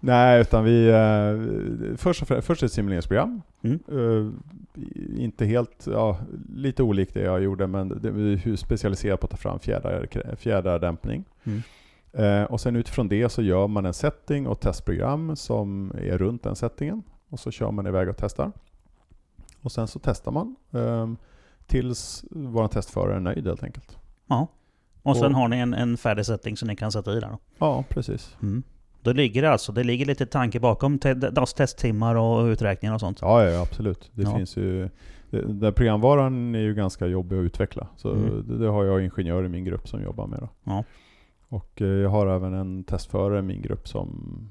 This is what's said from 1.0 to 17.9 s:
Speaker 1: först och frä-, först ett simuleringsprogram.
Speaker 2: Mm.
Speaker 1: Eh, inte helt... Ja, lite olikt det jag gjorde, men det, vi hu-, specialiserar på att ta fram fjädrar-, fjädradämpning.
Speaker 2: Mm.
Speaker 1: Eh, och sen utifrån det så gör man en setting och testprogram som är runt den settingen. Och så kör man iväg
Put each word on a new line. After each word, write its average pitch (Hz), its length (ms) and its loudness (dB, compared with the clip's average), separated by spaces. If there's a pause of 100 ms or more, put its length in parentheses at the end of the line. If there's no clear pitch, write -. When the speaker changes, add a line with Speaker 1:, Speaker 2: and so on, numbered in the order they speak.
Speaker 1:
först - 260 0
och - 60 -6
frä-, 117 140 2
först - 200 0
ett 123 100 0
simuleringsprogram. 107 680 0 (200)
Speaker 2:
Mm. 135 160 0 (100)
Speaker 1:
Eh, 113 440 0 (920)
inte 113 240 -2
helt... 117 440 0
Ja, 107 260 2 (400)
lite 135 260 -2
olikt 98 320 2
det 101 80 -2
jag 92 200 2
gjorde, 95 240 0
men 95 220 -2 (140)
det, 107 80 -2
vi 104 260 0
hu-, 101 200 -2
specialiserar 98 600 -2
på - 80 -2
att - 60 -4
ta - 60 -10
fram 90 220 -4
fjädrar-, - 800 -4
fjädradämpning. 92 880 -2 (200)
Speaker 2:
Mm. 110 180 -4 (500)
Speaker 1:
Eh, 104 320 4
och 113 160 -4
sen 120 160 0
utifrån 113 320 0
det 107 200 2
så 110 140 -2
gör 95 240 4
man 104 200 -2
en 90 80 -2
setting 143 520 -4
och 110 140 -4
testprogram 139 760 -2
som 98 600 -4
är 90 200 -2
runt 107 240 -2
den 95 140 -6
settingen. 151 460 -6 (260)
Och 139 120 -12
så 120 100 -8
kör 107 200 -4
man 101 160 -4
iväg 92 220 0